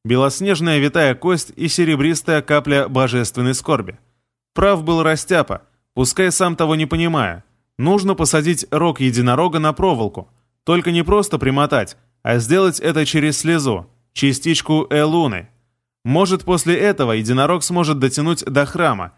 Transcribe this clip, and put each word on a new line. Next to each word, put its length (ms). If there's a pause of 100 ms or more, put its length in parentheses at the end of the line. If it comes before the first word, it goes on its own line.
Белоснежная 720
витая 360
кость 400
и 140
серебристая 720
капля 480
божественной 680
скорби. 440 (560)
Прав 300
был 180
Растяпа — 640 (280)
пускай 400
сам 240
того 180
не 120
понимая. 580 (340)
Нужно 360
посадить 560
рог 300
единорога 580
на 160
проволоку. 560 (340)
Только 280
не 120
просто 340
примотать, 600 (240)
а 160
сделать 420
это 240
через 340
слезу, 480 (280)
частичку 760
Элуны. 600 (540)
Может, 400
после 320
этого 360
единорог 500
сможет 360
дотянуть 460
до 200
храма, 540